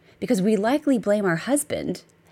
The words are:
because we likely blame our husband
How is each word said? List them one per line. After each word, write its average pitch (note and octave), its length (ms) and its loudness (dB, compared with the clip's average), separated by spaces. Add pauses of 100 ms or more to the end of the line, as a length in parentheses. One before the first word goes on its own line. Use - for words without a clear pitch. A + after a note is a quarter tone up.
(180)
because G3 240 0
we G#3+ 140 2
likely B3+ 420 0
blame G#3 260 0
our E3+ 120 2
husband F#3 680 -4 (300)